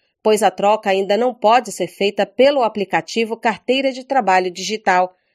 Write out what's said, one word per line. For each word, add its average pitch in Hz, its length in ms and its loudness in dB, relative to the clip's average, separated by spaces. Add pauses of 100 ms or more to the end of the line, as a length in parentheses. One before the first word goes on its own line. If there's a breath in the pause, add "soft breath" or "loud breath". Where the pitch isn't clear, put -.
(240)
pois 220 200 2
a 190 80 4
troca 208 400 0
ainda 196 260 0
não 240 160 -2
pode 220 380 2
ser 180 160 -6
feita 202 400 -4
pelo 269 340 2
aplicativo 214 760 -4
Carteira 254 560 -2
de 254 140 -14
Trabalho 185 460 0
Digital. 185 640 -2 (220)